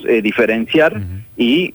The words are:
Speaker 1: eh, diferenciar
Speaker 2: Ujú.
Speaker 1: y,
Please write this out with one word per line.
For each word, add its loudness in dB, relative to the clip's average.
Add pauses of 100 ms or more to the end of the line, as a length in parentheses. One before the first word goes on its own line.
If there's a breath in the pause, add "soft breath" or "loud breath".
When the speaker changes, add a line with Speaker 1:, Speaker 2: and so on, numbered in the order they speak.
Speaker 1:
eh, 2
diferenciar 0
Speaker 2:
Ujú. -6 (320)
Speaker 1:
y, 0